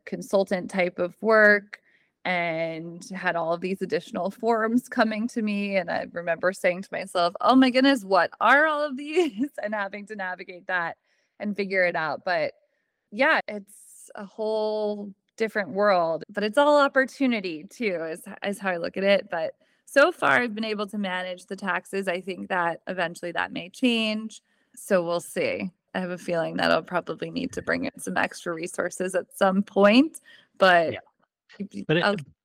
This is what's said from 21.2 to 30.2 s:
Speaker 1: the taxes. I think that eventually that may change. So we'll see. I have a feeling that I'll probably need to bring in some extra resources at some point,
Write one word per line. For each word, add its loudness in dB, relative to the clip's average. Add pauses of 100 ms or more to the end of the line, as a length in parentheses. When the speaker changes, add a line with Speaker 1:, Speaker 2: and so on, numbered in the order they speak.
Speaker 1:
the -8
taxes. -4
I -2
think -10
that 0
eventually -6
that -4
may -10
change. -2 (320)
So 0
we'll -2
see. -4 (240)
I -2
have -6
a -8
feeling -4
that 2
I'll 4
probably -6
need -6
to -8
bring -2
in -10
some -6
extra -4
resources -6
at -6
some 2
point, 4 (380)